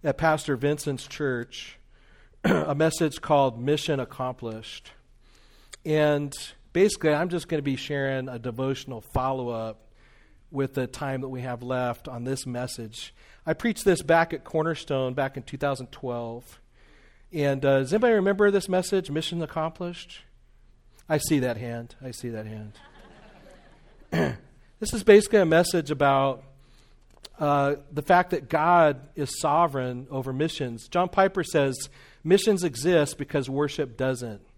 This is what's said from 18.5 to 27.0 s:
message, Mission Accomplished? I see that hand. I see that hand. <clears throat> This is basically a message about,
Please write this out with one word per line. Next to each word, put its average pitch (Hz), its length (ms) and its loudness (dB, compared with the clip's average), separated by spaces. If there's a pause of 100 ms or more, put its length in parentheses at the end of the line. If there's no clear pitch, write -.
message, 185 440 -2
Mission 160 320 -4
Accomplished? 165 800 -8 (840)
I 156 120 0
see 147 200 2
that 123 180 -2
hand. 117 460 -10
I 131 80 -12
see 120 180 -10
that 110 160 -8 (1700)
hand. 139 300 0
<clears throat> - 60 -20 (320)
This 214 140 -6
is 214 100 -4
basically 208 360 8
a 185 60 4
message 165 440 2
about, 139 540 2 (960)